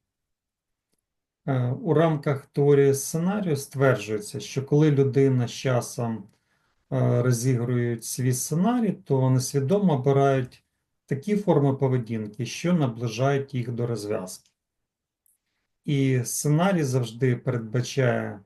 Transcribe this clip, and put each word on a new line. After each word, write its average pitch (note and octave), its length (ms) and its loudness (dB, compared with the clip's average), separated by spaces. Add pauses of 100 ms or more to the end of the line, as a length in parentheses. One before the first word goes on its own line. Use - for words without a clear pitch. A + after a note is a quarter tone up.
(1500)
Е, B2+ 200 0
у D#3+ 260 -2
рамках D3+ 520 0
теорії C#3+ 480 4
сценарію E3+ 600 -2
стверджується, A2 840 -2
що - 260 -6
коли D3+ 260 4
людина C3 560 2
з - 40 -10
часом, A#2+ 720 -4 (680)
е, B2 320 2
розігрують A#2+ 840 0
свій B2+ 280 -2
сценарій, G3 580 0
то C3 380 0
несвідомо C#3+ 640 2
обирають C3+ 720 0 (420)
такі G3+ 320 -2
форми C#3+ 380 2
поведінки, A#2 680 -4
що E3+ 280 -2
наближають B2+ 800 -2
їх A#2+ 180 -4
до A#2+ 160 -4
розв'язки. G#2+ 640 -8 (1300)
І C3+ 400 2
сценарій E3 580 0
завжди B2 520 0
передбачає, A2+ 1120 -2